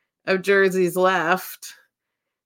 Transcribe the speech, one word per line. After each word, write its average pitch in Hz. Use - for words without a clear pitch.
of 185
jerseys 185
left. 185